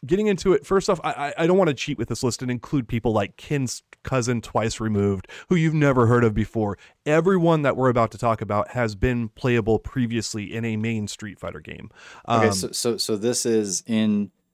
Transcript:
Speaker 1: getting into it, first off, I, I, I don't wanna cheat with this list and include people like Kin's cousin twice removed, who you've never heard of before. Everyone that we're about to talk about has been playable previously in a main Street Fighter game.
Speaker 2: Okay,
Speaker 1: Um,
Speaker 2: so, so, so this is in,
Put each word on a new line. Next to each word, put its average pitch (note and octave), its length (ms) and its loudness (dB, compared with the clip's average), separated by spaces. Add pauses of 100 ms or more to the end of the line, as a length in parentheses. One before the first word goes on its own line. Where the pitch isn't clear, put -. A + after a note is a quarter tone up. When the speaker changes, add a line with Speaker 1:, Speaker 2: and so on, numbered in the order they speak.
Speaker 1:
getting G3 180 2
into G3 280 2
it, - 120 0
first G3 240 0
off, F#3+ 140 0
I, D3+ 80 -2 (260)
I, E3 60 0
I E3 40 4
don't F#3 120 6
wanna D#3 160 4
cheat B2+ 240 -6
with A2+ 100 -4
this A#2 140 -4
list A#2+ 180 -2
and B2+ 80 -4
include B2 380 -4
people A#2 260 0
like G2+ 240 -2
Kin's C#3 460 -4 (200)
cousin A#2+ 380 -2
twice A2 380 -2
removed, G2+ 480 0 (220)
who F#3 60 2
you've D#3+ 200 2
never C3+ 320 4
heard A#2+ 160 6
of A2 100 4
before. G#2 460 -2 (260)
Everyone E3 560 4
that C#3 160 2
we're C3 120 4
about A#2 240 2
to G#2 40 -16
talk A2+ 240 0
about G#2 300 -2
has A2+ 240 -2
been A#2+ 340 -2
playable A2+ 480 0
previously A2+ 800 -4
in A2+ 100 -6
a A2 100 -2
main A2 320 -4
Street - 320 -14
Fighter E2+ 200 -12
game. D#2+ 320 -16 (360)
Speaker 2:
Okay, A2+ 200 4
Speaker 1:
Um, G#2 60 2
Speaker 2:
so, F#2 180 -4
so, A#2 260 -2
so A2 180 -2
this A#2 300 -2
is G#2+ 400 0
in, G#2+ 460 0 (220)